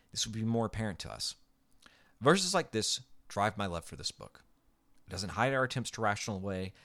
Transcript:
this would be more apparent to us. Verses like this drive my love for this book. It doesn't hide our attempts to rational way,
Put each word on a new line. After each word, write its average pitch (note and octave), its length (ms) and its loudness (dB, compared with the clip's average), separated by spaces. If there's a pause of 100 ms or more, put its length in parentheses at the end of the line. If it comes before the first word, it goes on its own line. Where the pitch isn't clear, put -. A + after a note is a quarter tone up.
(120)
this - 120 -2
would A2+ 100 -4
be A2 100 -2
more A#2 220 4
apparent G#2+ 340 -4
to - 120 -10
us. - 220 -6 (840)
Verses F3+ 340 6
like E3+ 160 2
this - 300 0 (260)
drive G#2 320 0
my G2+ 80 0
love E2+ 180 -4
for - 120 -14
this - 160 -6
book. - 320 -18 (640)
It - 20 -16
doesn't F#2 200 -6
hide A#2 240 2
our C3 100 2
attempts B2 260 -2
to - 100 -8
rational G#2 380 0
way, F#2 340 -4 (120)